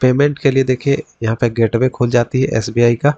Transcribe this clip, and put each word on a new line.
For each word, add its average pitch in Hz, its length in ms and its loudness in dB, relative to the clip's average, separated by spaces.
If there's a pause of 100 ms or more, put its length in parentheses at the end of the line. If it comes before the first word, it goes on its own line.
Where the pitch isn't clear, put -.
पेमेंट 139 380 0
के 135 120 0
लिए 135 140 0
देखिए 131 380 -2 (200)
यहाँ 113 140 -2
पे 120 140 -2
गेटवे 113 400 0
खुल 123 200 -2
जाती 123 320 0
है - 160 -2
एसबीआई 117 380 0
का। 143 220 0